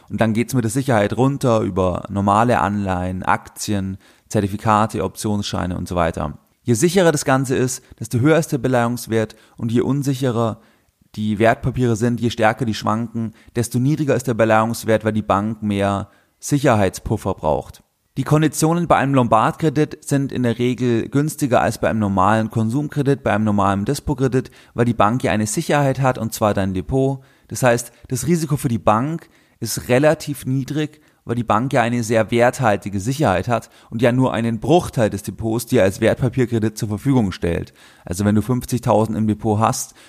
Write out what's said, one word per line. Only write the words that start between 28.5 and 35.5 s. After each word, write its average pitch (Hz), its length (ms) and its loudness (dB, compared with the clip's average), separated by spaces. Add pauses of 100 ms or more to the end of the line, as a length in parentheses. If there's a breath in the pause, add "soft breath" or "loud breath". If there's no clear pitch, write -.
für 139 120 -2
die 120 100 0
Bank 123 520 0 (300 soft breath)
ist - 300 -6
relativ 147 560 0
niedrig, 139 560 -4 (240 soft breath)
weil 117 100 -4
die 120 100 -2
Bank 117 260 0
ja 135 100 2
eine 117 220 0
sehr 110 280 0
werthaltige 113 680 2
Sicherheit 104 480 0
hat 117 220 -4 (200 soft breath)
und 110 120 -6
ja 120 100 4
nur 127 220 2
einen 117 260 -2
Bruchteil 127 500 2
des 95 140 -6
Depots 113 440 -4